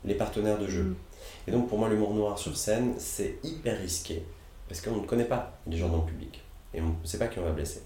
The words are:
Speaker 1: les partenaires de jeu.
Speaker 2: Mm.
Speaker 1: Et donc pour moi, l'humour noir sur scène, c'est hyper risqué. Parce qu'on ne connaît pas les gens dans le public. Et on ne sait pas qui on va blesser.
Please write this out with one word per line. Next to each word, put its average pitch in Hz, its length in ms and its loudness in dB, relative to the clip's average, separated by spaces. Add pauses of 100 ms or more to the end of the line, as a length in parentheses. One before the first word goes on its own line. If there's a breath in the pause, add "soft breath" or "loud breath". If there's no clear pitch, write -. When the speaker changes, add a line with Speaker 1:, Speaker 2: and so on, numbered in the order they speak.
Speaker 1:
les 101 80 2
partenaires 104 440 2
de 101 80 0
jeu. 92 180 2
Speaker 2:
Mm. 92 120 0 (520 loud breath)
Speaker 1:
Et - 40 -2
donc 120 160 4
pour 107 100 2
moi, 110 120 4
l'humour 104 240 4
noir 104 240 2
sur 76 180 -2
scène, 120 400 2
c'est - 480 -2
hyper 120 340 -2
risqué. 82 460 -2 (420 loud breath)
Parce 92 140 -8
qu'on 110 160 0
ne 101 100 0
connaît 120 200 4
pas - 400 -2
les 82 100 -2
gens 85 140 2
dans 82 80 4
le 82 80 4
public. - 360 -8 (320)
Et 80 60 -2
on 82 60 2
ne 82 60 2 (140)
sait - 120 -4
pas 117 80 2
qui - 120 -4
on 90 60 -2
va 80 60 0
blesser. 76 360 -2